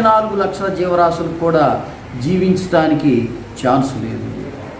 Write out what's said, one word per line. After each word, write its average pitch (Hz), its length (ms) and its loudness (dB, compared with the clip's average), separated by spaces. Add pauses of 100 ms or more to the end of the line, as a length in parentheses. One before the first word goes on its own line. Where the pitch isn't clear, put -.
నాలుగు 214 340 4
లక్షల 190 360 -2
జీవరాశులకు 175 680 0
కూడా 160 200 4 (600)
జీవించడానికి 160 880 2 (480)
ఛాన్స్ 135 300 2 (120)
లేదు. 110 240 -6 (500)